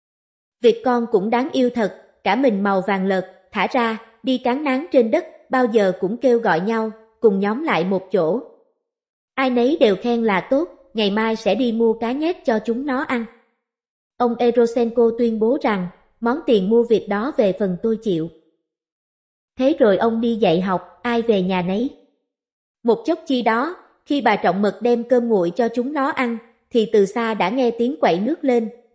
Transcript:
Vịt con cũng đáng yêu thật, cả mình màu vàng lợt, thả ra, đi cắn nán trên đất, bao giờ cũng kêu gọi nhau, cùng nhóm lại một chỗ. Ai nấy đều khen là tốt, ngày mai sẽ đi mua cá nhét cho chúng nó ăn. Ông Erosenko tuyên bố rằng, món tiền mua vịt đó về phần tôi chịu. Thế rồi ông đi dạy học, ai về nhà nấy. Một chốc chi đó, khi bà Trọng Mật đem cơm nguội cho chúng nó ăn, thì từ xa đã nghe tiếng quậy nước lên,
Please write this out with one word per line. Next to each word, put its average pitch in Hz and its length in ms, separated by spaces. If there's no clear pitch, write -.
Vịt 226 220
con 240 280
cũng 202 180
đáng 247 220
yêu 247 180
thật, 226 240
cả 202 120
mình 233 260
màu 196 180
vàng 190 260
lợt, 190 200
thả 196 140
ra, 226 320
đi 254 160
cắn 254 260
nán 269 280
trên 233 180
đất, 330 140
bao 254 160
giờ 208 340
cũng 196 160
kêu 240 220
gọi 196 220
nhau, 220 300
cùng 190 200
nhóm 214 220
lại 202 220
một 190 280
chỗ. 180 280
Ai 262 160
nấy 247 300
đều 220 160
khen 233 280
là 196 160
tốt, 294 180
ngày 214 160
mai 220 260
sẽ 196 180
đi 233 180
mua 226 200
cá 226 200
nhét 311 320
cho 220 200
chúng 240 220
nó 262 160
ăn. 233 220
Ông 240 220
Erosenko 233 800
tuyên 233 200
bố 226 240
rằng, 196 260
món 277 260
tiền 202 240
mua 233 120
vịt 226 260
đó 208 280
về 196 220
phần 190 240
tôi 226 200
chịu. 165 260
Thế 277 200
rồi 208 180
ông 226 240
đi 233 140
dạy 190 260
học, 180 420
ai 233 200
về 220 200
nhà 185 200
nấy. 202 280
Một 226 240
chốc 330 200
chi 254 160
đó, 233 340
khi 285 140
bà 214 160
Trọng 190 260
Mật 196 180
đem 240 240
cơm 240 240
nguội 185 220
cho 233 240
chúng 254 180
nó 285 180
ăn, 240 280
thì 220 220
từ 202 140
xa 226 280
đã 190 140
nghe 247 220
tiếng 240 300
quậy 180 200
nước 262 240
lên, 240 240